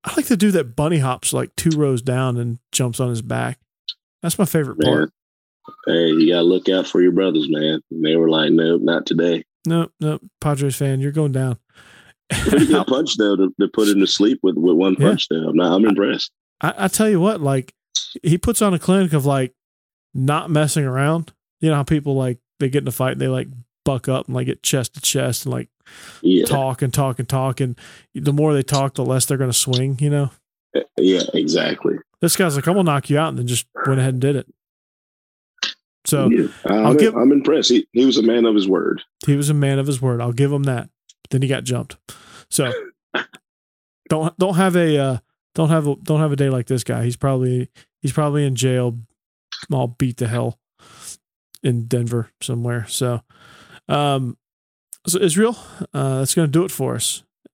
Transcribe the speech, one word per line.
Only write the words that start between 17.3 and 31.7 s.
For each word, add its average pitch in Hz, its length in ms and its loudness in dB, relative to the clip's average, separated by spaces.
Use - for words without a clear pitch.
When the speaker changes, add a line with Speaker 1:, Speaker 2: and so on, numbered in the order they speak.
Speaker 1:
like, 135 340 -2
he 160 160 2
puts - 240 -2
on 202 120 2
a 160 40 -2
clinic 185 340 2
of, 143 140 0
like, 135 280 0
not 147 360 -2
messing 151 340 2
around. 139 480 -2
You 160 100 2
know 151 60 2
how 143 60 0
people, 143 320 -2
like, 127 240 -2
they 139 100 0
get 139 120 0
in 135 60 -6
a 120 40 -6
fight 131 200 -2
and 131 80 -8
they, 135 80 0
like, 131 200 -4
buck 135 240 -2
up 131 180 -2
and, 127 80 -8
like, 123 120 -4
get - 160 -8
chest - 320 -4
to - 80 -18
chest 131 420 -2
and, 127 80 -6
like, 123 160 -8
Speaker 2:
Yeah. - 240 4
Speaker 1:
talk 131 360 -2
and 131 120 -2
talk 135 240 0
and 127 100 -8
talk. 131 320 -2
And 123 180 -4
the 143 180 -2
more 151 220 2
they 135 80 2
talk, 135 320 -2
the 131 100 -4
less 127 220 0
they're 135 120 -2
gonna 127 140 -2
swing, 127 480 -2
you 147 80 0
know? 143 220 0
Speaker 2:
Uh, - 60 0
yeah, 92 240 4
exactly. - 600 -2